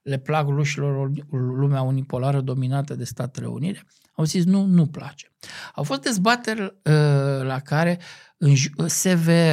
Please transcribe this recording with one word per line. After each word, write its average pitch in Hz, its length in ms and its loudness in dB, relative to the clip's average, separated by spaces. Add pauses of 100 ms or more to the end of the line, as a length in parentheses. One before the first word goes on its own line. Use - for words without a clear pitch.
Le 135 160 -6
plac 151 300 -2
rușilor 143 480 -2
o, 139 420 -4
lumea 131 440 0
unipolară 135 600 -2
dominată 131 540 -4
de 127 80 -8
Statele - 440 -8
Unite? 139 360 -6 (320)
Au 160 80 -2
zis, 170 200 0
„Nu, 196 220 4
nu 175 200 6
place.” - 460 -12 (420)
Au 147 100 -8
fost 269 180 -4
dezbateri, 226 600 0
uh, - 120 -6 (720)
la 131 160 -4
care 170 400 0 (380)
în 143 180 6
ju-, 147 320 0
S - 260 -4
V 165 140 2 (260)